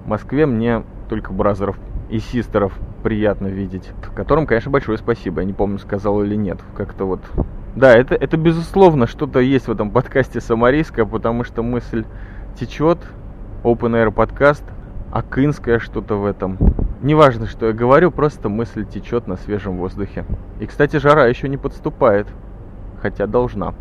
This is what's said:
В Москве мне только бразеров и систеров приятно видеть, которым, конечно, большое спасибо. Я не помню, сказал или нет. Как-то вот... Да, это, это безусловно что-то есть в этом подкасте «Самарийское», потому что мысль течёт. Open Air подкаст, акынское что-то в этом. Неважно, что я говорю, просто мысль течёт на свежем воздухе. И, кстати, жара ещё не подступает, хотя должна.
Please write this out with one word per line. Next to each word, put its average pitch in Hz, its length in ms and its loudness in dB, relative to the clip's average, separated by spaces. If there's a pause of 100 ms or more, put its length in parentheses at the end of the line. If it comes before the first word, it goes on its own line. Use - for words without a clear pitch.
В - 40 -10
Москве 131 380 0
мне 117 380 0 (240)
только 107 240 -6
бразеров 98 440 0 (320)
и 110 120 -2
систеров 104 520 -2 (300)
приятно 104 460 0
видеть, 95 420 -6 (240)
которым, 139 320 0
конечно, 113 240 0
большое 120 280 0
спасибо. 95 420 -2
Я 92 60 -2
не 98 60 -4
помню, 101 260 -2
сказал 101 440 -2
или 104 140 0
нет. 92 240 -4 (160)
Как-то 98 280 -6
вот... 92 160 -2 (540)
Да, 127 180 8
это, 127 220 8
это 139 220 0
безусловно 160 720 4
что-то 131 320 0
есть 131 260 2
в 120 60 -2
этом 104 180 0
подкасте 123 500 0
«Самарийское», 120 640 2
потому 117 380 -2
что 117 220 -4
мысль 117 400 -2 (540)
течёт. 156 400 0 (680)
Open 117 280 2
Air 113 200 4
подкаст, 143 520 2 (460)
акынское 123 680 0
что-то 107 340 -6
в 101 100 -2
этом. 95 320 -4 (460)
Неважно, 135 440 4
что 113 200 -4
я 110 60 2
говорю, 131 400 4
просто 143 360 -2
мысль 107 380 -4
течёт 117 400 -6
на 95 100 -6
свежем 98 400 -4
воздухе. 92 480 -6 (360)
И, 107 60 -6
кстати, 147 320 0
жара 143 280 6
ещё 127 220 2
не 139 80 -4
подступает, 127 720 0 (720)
хотя 101 260 -2
должна. 107 540 -2